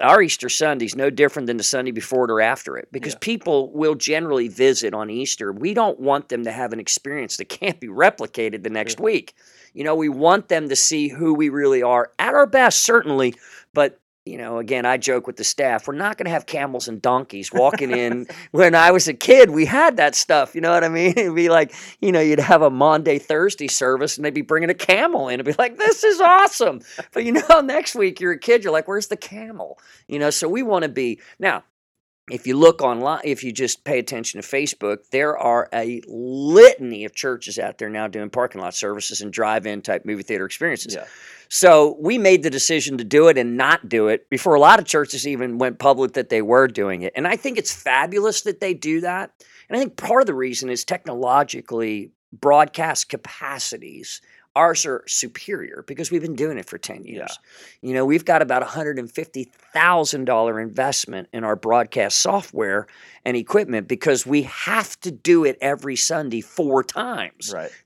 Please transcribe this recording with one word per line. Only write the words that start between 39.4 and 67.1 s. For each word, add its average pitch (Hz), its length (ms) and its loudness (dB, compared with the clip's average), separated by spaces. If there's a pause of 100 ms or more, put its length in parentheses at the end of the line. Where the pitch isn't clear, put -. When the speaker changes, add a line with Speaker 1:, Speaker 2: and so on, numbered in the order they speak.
Speaker 1:
type 92 220 -6
movie 104 180 -8
theater 98 240 -6
experiences. 127 480 -6
Speaker 2:
Yeah. - 100 -12 (440)
Speaker 1:
So 151 520 6
we 202 180 -2
made 190 260 4
the 160 60 -2
decision 135 480 -2
to 117 60 -8
do 143 240 6
it 151 80 6
and 120 200 0
not 135 320 2
do 107 200 2
it 113 220 -2
before 147 240 0
a 143 60 6
lot 185 180 10
of 180 80 -6
churches 143 400 -4
even 123 320 -6
went 127 200 -2
public 131 360 2
that 127 160 -4
they 113 120 0
were 123 260 4
doing 98 340 -4
it. 92 120 -6
And 147 120 -4
I 202 100 -2
think 247 220 -8
it's - 140 -6
fabulous 175 720 -2
that 202 180 -8
they 190 120 -4
do 160 300 -4
that. 180 300 -8 (360)
And 226 80 -6
I 254 40 -2
think 262 160 -6
part - 260 2
of 240 40 -2
the 165 80 -2
reason 127 360 -6
is 123 140 -8
technologically 123 1300 -4 (200)
broadcast 147 800 2
capacities, - 1120 -14 (340)
ours 165 300 2
are 131 200 -6
superior - 800 -10
because 147 240 -10
we've 170 120 -2
been 165 140 -8
doing 147 200 -4
it 95 100 -12
for - 120 -14
ten - 260 -16
Speaker 2:
Yeah. - 80 -20
Speaker 1:
years. - 260 -14 (440)
You 127 100 -8
know, 131 140 0
we've 156 180 0
got 160 160 2
about 123 220 -2
a - 40 -8
hundred 151 320 -8
and 120 120 -12
fifty 139 400 -12 (240)
thousand 156 500 0
dollar 113 340 0
investment 113 760 -6
in 117 100 -8
our 107 120 -2
broadcast 113 640 0
software 107 640 -4 (400)
and 123 100 -2
equipment 120 520 -2
because 131 380 -2
we 143 180 0
have 208 560 -6
to 185 100 -12
do 165 340 2
it 135 160 -2
every 135 360 -4
Sunday 123 440 -4
four 135 420 -2
times 143 720 -10